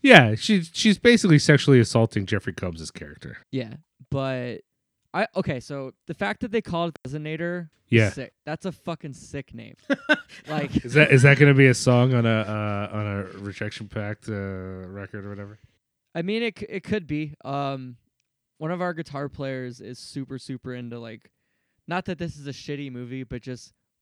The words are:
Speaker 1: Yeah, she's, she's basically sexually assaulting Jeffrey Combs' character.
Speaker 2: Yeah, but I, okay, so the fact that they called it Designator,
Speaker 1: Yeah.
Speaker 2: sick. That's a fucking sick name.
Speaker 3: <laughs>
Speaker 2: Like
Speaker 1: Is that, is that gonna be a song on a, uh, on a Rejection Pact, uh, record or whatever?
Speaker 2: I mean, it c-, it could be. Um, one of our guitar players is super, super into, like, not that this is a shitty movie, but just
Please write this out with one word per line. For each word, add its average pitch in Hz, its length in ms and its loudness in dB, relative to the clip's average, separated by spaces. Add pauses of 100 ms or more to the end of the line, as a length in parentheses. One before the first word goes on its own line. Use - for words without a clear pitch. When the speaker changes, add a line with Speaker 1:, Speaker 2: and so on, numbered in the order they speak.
Speaker 1:
Yeah, 147 320 8
she's, 175 380 0
she's - 260 4
basically 208 400 6
sexually 139 420 6
assaulting 110 460 0
Jeffrey 98 260 -6
Combs' 80 380 -10
character. - 480 -18 (120)
Speaker 2:
Yeah, 123 240 -10 (360)
but 127 480 -6 (540)
I, 196 220 -2
okay, 160 240 -4
so 135 340 -12 (140)
the 165 80 -10
fact 202 280 -6
that 220 100 -8
they 220 100 -2
called 170 280 -4 (140)
it - 60 -10
Designator, 160 580 -8 (200)
Speaker 1:
Yeah. 110 220 4
Speaker 2:
sick. 123 220 -14 (140)
That's 151 200 -12
a 175 60 -8
fucking 156 420 -12
sick - 400 -14
name. 113 200 -20 (140)
Speaker 3:
<laughs> - 80 0 (500)
Speaker 2:
Like 151 380 -4
Speaker 1:
Is 120 100 -8
that, 151 160 6
is 131 120 8
that 139 160 8
gonna 143 160 8
be 135 120 8
a 123 80 6
song 127 400 4
on 120 120 2
a, 110 140 2
uh, 104 560 -6
on 104 100 -4
a 101 160 -6 (160)
Rejection 101 500 -10
Pact, 104 400 -10
uh, 110 60 -8
record 95 920 -12
or 101 60 -14
whatever? 101 280 -16 (560)
Speaker 2:
I 170 80 -6
mean, 214 200 -4
it 233 160 -8
c-, - 100 -12
it 190 160 -12
could 196 220 -6
be. 151 280 -8 (100)
Um, 135 520 -8 (640)
one 156 120 -8
of 180 100 -8
our 180 140 -4
guitar 143 340 -10
players 131 520 -10
is 123 180 -16
super, 135 400 -12
super 127 360 -12
into, 120 240 -12
like, 117 320 -18 (560)
not 180 200 -4
that 180 120 -8
this 165 180 -8
is 139 100 -16
a 139 60 -10
shitty 143 400 -10
movie, 123 320 -10
but 123 180 -12
just - 300 -14 (280)